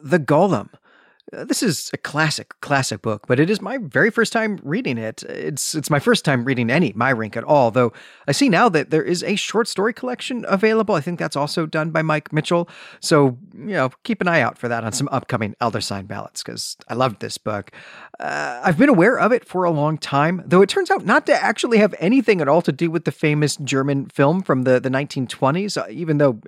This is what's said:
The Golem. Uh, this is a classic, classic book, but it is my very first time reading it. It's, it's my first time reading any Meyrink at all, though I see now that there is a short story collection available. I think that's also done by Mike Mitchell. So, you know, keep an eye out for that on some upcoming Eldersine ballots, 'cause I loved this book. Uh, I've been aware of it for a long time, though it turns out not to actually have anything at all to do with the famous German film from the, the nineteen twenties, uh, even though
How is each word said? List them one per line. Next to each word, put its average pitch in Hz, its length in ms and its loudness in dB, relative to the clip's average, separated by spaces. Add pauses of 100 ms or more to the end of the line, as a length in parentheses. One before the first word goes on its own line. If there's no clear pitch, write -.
The 151 160 0
Golem. 151 500 2 (640)
Uh, 147 120 -12
this - 180 -2
is 196 320 -2
a - 20 -6
classic, 147 640 -4
classic 135 420 -2
book, 107 240 -6
but 127 120 2
it 160 100 4
is 208 140 -2
my 226 160 -8
very 170 320 0
first 220 220 0
time 220 320 -2
reading 151 340 -4
it. 110 240 -8
It's, - 540 -8
it's 147 120 -4
my 147 120 2
first 240 240 0
time 131 200 0
reading 120 260 0
any 120 220 2
Meyrink 113 440 -2
at 117 80 -6
all, 139 260 4
though 120 220 2 (340)
I 143 60 0
see 277 160 2
now 214 220 4
that 156 200 0
there 156 120 2
is 170 200 -2
a 202 140 -2
short 220 320 -2
story 208 260 -2
collection 247 540 -8
available. 214 460 2
I 160 60 0
think 175 180 -6
that's 165 180 -6
also 147 300 -2
done 156 240 -4
by 160 120 0
Mike 151 300 -2
Mitchell. 170 360 0 (320)
So, 139 380 4 (160)
you - 120 -16
know, 151 240 -2 (120)
keep - 180 -4
an 180 80 -2
eye 165 120 4
out 113 180 0
for 123 100 -6
that 117 140 -4
on 113 100 -4
some 143 200 -4
upcoming 120 480 -4
Eldersine 101 480 -4
ballots, - 340 -12
'cause - 340 -12 (120)
I 117 60 -10
loved 120 260 -2
this - 180 -10
book. 104 320 -8 (480)
Uh, 139 460 -6
I've 180 120 2
been 254 120 6
aware 220 300 4
of 208 120 2
it 247 160 0
for 180 180 -2
a 170 60 2
long 151 280 0
time, 160 460 0
though 180 180 6
it 196 60 6
turns 370 220 -2
out - 160 0
not 269 200 2
to 226 160 2
actually 226 360 2
have 208 220 4
anything 214 400 2
at 139 80 0
all 160 120 6
to 165 120 0
do 165 180 -2
with 165 140 -4
the 156 80 -2
famous 147 440 0
German 139 500 -2
film 156 360 2
from 135 200 0
the, 127 180 4
the 127 100 -4
nineteen 135 360 -4
twenties, 175 500 -2
uh, 104 140 -4
even 151 280 -2
though 135 300 2